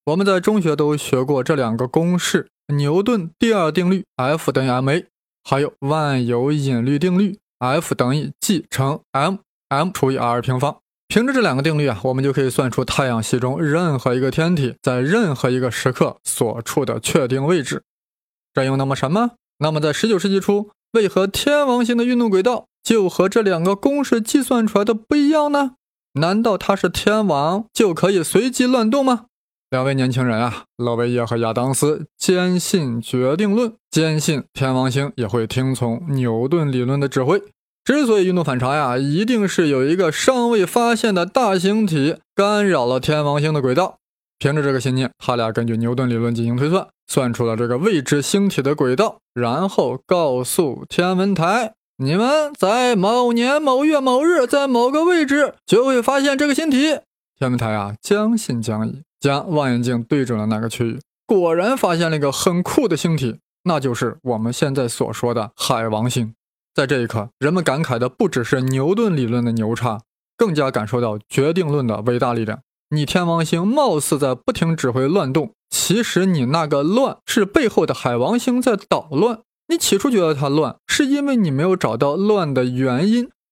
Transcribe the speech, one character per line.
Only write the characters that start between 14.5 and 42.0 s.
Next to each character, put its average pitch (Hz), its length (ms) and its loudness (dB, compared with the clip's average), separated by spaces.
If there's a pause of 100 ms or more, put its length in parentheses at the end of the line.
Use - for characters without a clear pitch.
体 131 280 -2
在 127 180 0
任 175 320 0
何 127 160 0
一 127 100 0
个 123 120 -2
时 - 200 0
刻 135 320 -2
所 117 380 -2
处 135 240 -2
的 113 140 -4
确 135 280 0
定 131 160 -2
位 160 200 0
置。 - 180 -8 (720)
这 135 100 0
又 135 120 0
那 135 100 0
么 135 100 0
什 135 160 -2
么？ 233 200 0 (260)
那 156 140 -2
么 151 100 -2
在 151 100 0
十 - 160 -2
九 208 120 2
世 196 100 -2
纪 196 100 2
初， 202 300 0 (220)
为 220 160 2
何 190 180 2
天 285 400 0
王 247 180 2
星 240 140 0
的 233 60 2
运 247 160 0
动 233 100 2
轨 185 140 2
道 240 240 0 (160)
就 208 260 4
和 180 180 2
这 226 140 2
两 180 220 0
个 196 120 2
公 277 280 0
式 233 180 0
计 269 220 0
算 233 240 2
出 247 100 0
来 247 80 2
的 233 80 0
不 220 220 -2
一 294 140 4
样 294 220 2
呢？ 285 200 0 (420)
难 180 300 0
道 214 140 2
它 - 180 -2
是 190 120 -2
天 208 380 0
王 165 480 0
就 208 180 4
可 175 200 0
以 185 100 2
随 226 300 0
机 247 160 0
乱 233 240 2
动 277 120 2
吗？ 254 220 0 (460)
两 127 120 0
位 139 120 0
年 127 160 2
轻 127 120 0
人 117 160 0
啊， 120 260 -4 (120)
勒 120 180 -2
维 120 140 0
耶 120 160 0
和 120 120 -2
亚 113 160 -2
当 123 200 0
斯 151 340 -2 (100)
坚 180 420 2
信 131 420 -2
决 127 340 0
定 202 200 2
论， 226 180 0 (160)
坚 156 300 0
信 147 240 -2 (100)
天 131 200 -2
王 131 160 2
星 139 260 -2
也 117 120 -4
会 110 200 -2
听 131 260 -2
从 120 360 -4
牛 123 380 0
顿 151 240 0
理 127 120 0
论 139 160 -2
的 143 80 0
指 131 160 0
挥。 165 180 2 (440)
之 285 200 2
所 214 140 2
以 180 60 4
运 185 100 2
动 175 80 0
反 135 160 -2
常 127 160 0
呀， 131 220 0
一 143 260 0
定 220 240 0
是 170 200 0
有 135 180 2
一 160 100 2
个 180 160 2
尚 240 380 2
未 214 160 2
发 233 300 2
现 220 180 0
的 175 120 0
大 202 320 2
星 202 300 2
体 156 300 0 (180)